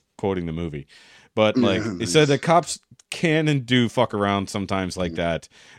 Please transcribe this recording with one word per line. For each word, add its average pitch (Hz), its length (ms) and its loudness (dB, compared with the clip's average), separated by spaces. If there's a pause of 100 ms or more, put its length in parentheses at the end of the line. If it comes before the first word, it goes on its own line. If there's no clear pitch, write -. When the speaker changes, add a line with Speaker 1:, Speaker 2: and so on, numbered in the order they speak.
(180)
Speaker 1:
quoting 95 280 -2
the 80 80 -6
movie. 78 340 -8 (480)
But, 107 220 4
Speaker 2:
Yeah, 120 80 4
Speaker 1:
like, 98 180 0
he 110 60 -4
Speaker 2:
nice. 90 240 -6
Speaker 1:
said 151 160 6
that 139 140 2
cops 170 360 0 (320)
can 160 360 0
and 139 180 0
do 123 240 2
fuck 120 240 0
around 101 380 0
sometimes 95 440 -4
like 87 180 -4
Speaker 2:
Mm. - 20 -10
Speaker 1:
that, 85 340 -2 (300)